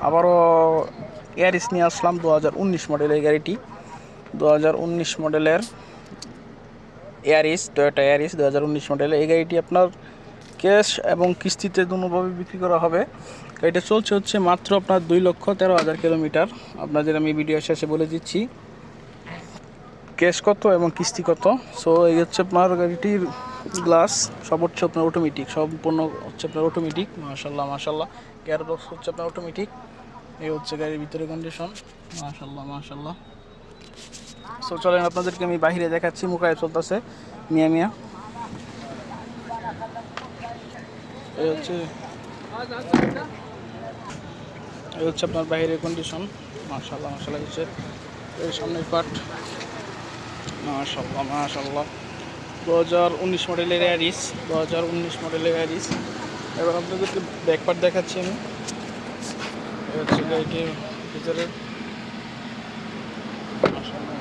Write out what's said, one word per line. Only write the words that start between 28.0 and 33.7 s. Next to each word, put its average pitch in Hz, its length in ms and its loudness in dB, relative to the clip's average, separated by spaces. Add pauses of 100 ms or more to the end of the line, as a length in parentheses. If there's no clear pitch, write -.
গিয়ারবক্স 160 480 -4
হচ্ছে 165 200 -8
আপনার 170 180 -6
অটোমেটিক। 175 380 -8 (760)
এই 156 100 -2
হচ্ছে 147 260 -6
গাড়ির 156 220 -4
ভিতরে 156 300 -6
কন্ডিশন। 165 360 -8 (540)
মাশাআল্লাহ, 143 420 -12 (100)
মাশাআল্লাহ। 143 400 -10 (1500)